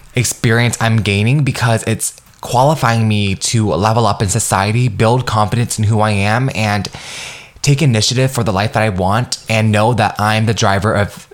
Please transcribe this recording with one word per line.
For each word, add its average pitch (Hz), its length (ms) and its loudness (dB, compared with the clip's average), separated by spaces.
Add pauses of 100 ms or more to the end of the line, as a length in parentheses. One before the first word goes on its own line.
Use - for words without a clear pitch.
(160)
experience 117 640 0
I'm 113 160 2
gaining 107 480 2
because 117 400 0
it's - 360 -4 (200)
qualifying 120 680 2
me 101 260 0
to 107 360 0
level 107 360 2
up 101 140 0
in 104 80 0
society, 110 580 0
build 117 400 0
confidence 110 520 0
in 110 60 0
who 107 160 2
I 107 100 2
am, 107 440 0
and 104 320 -2 (760)
take 143 180 2
initiative 127 500 2
for 117 140 -2
the 110 80 -2
life 101 220 -2
that 113 80 2
I 110 80 0
want 98 580 -2
and 110 240 2
know 107 220 2
that 104 260 -2
I'm 107 240 0
the 113 80 0
driver 98 420 0
of - 400 -4